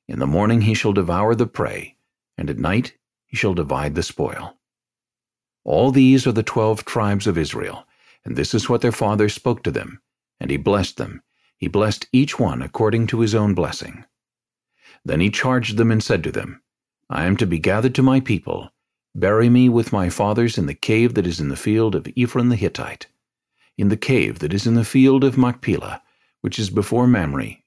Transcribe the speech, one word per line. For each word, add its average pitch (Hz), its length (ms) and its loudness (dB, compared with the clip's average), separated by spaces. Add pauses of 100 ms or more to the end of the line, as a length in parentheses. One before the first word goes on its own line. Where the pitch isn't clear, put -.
In - 100 -8
the 67 80 -2
morning 104 360 2
he 110 100 2
shall 104 220 0
devour 98 400 0
the 113 120 0
prey, - 520 -8 (400)
and - 100 -6
at 71 80 -6
night 107 380 -2 (320)
he - 100 -12
shall 101 160 0
divide 73 440 -4
the 80 60 -2
spoil. - 540 -8 (1040)
All 95 280 2
these 131 360 6
are 123 60 0
the 107 100 0
twelve 110 440 -2
tribes 104 400 -2
of 92 100 0
Israel, - 500 -6 (400)
and 117 100 -6
this - 180 -4
is 110 160 0
what 120 100 0
their 120 120 0
father 107 360 0
spoke - 340 -4
to - 80 -4
them, - 300 -8 (400)
and 67 100 -6
he 71 60 -2
blessed 95 400 0
them. - 260 -10 (360)
He - 100 -6
blessed 104 420 -2
each 135 280 0
one 65 240 -2
according 113 460 -2
to 113 120 -2
his 110 140 2
own 104 200 2
blessing. - 520 -6 (1000)
Then 78 160 -2
he 98 80 2
charged 113 480 -2
them 113 140 4
and 113 120 2
said 92 220 -2
to - 80 -6
them, - 300 -10 (480)
"I 76 140 -2
am 95 120 2
to 113 100 0
be 85 120 0
gathered 107 380 0
to 135 60 2
my 131 180 4
people. 80 520 -4 (420)
Bury 107 360 4
me 123 180 8
with 117 240 2
my 92 160 0
fathers 107 480 0
in 90 80 0
the - 100 -4
cave 117 400 0
that 98 120 0
is 82 120 -4
in 73 100 -4
the 67 80 -6
field 107 380 0
of 73 220 -4
Ephron 123 320 0
the 120 80 2
Hittite, - 520 -6 (680)
in 104 120 2
the 107 80 2
cave 95 420 0
that 85 160 -4
is 98 120 -2
in 117 80 2
the 117 120 2
field 135 360 4
of 131 140 2
Machpelah, 120 640 -2 (400)
which - 180 -6
is 104 120 -4
before 110 360 0
Mamre, 73 600 0